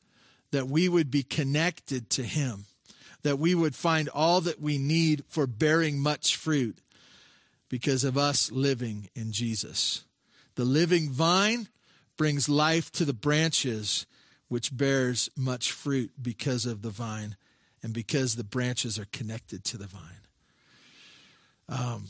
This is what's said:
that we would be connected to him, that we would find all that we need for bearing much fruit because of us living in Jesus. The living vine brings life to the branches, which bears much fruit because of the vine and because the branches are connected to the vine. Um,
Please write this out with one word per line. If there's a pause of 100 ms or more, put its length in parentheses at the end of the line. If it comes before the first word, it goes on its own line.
(520)
that
we
would
be
connected
to
him, (560)
that
we
would
find
all
that
we
need
for
bearing
much
fruit (920)
because
of
us
living
in
Jesus. (520)
The
living
vine (480)
brings
life
to
the
branches, (420)
which
bears
much
fruit
because
of
the
vine (460)
and
because
the
branches
are
connected
to
the
vine. (1400)
Um,